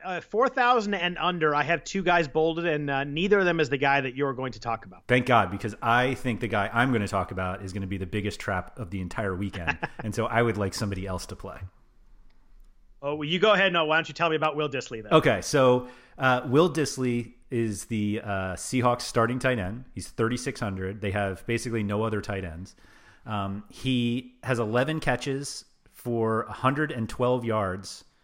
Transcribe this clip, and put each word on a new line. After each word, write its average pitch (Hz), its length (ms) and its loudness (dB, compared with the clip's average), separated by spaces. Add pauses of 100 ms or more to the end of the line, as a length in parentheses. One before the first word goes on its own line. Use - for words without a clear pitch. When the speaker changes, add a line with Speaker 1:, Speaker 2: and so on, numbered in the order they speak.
Speaker 1:
uh, 180 180 -6
four 247 280 2
thousand 240 460 2
and 175 240 -2
under. 160 340 2
I 147 80 2
have 156 220 0
two - 180 -4
guys 170 260 4
bolded, 160 380 0
and, 151 240 0
uh, 139 140 0
neither 175 340 2
of 196 80 4
them 170 140 2
is 147 100 2
the 135 80 0
guy 139 240 4
that 127 140 -4
you're 139 180 0
going 127 200 -6
to 104 60 -16
talk 113 280 -6
about. - 200 -20
Speaker 2:
Thank 127 200 4
God, 107 240 6
because 104 320 -6
I 123 320 2
think 117 240 -2
the 120 80 -4
guy 101 260 0
I'm 131 180 4
gonna 107 160 2
talk 92 240 -2
about 92 300 -4
is 95 120 -10
gonna 98 120 -4
be 95 120 -4
the 92 100 -6
biggest 101 320 -4
trap - 400 -4
of 104 100 -8
the 95 120 -4
entire 95 340 -4
weekend, 90 420 -4 (120)
Speaker 1:
<laughs> - 140 -18
Speaker 2:
and 107 120 -4
so 113 100 -2
I 113 160 2
would 113 160 2
like 98 160 0
somebody 95 320 -4
else 92 220 -6
to 95 80 -10
play. 90 220 -14 (1500)
Speaker 1:
Oh, 143 120 -2
well, 151 120 -4
you 170 100 0
go 208 160 6
ahead. 190 200 4
No, 170 120 4
why 156 120 4
don't 165 100 0
you 151 60 -10
tell 165 160 2
me 156 80 2
about 151 180 0
Will 151 140 -2
Dissly 120 340 -6
then? 107 80 -4
Speaker 2:
Okay, 123 300 6
so, 127 480 4 (280)
uh, 127 280 4
Will 147 260 6
Dissly 127 600 -2 (180)
is 113 340 -2
the, 104 380 0
uh, 104 60 -8 (240)
Seahawks 120 480 0
starting 120 380 0
tight 127 200 0
end. 104 240 -6 (100)
He's 90 140 -10
thirty-six 117 520 -2
hundred. 98 420 -4
They 104 100 -2
have 98 340 -2
basically 117 380 -2
no 104 200 0
other 107 180 -2
tight 98 240 -6
ends. 85 300 -12 (520)
Um, 101 420 -6
he 123 720 -2
has 123 160 -2
eleven 123 420 0
catches 139 680 -4 (260)
for 113 520 0
a 110 100 -10
hundred 143 380 0
and 113 160 -4
twelve 123 380 0
yards 101 600 -2 (180)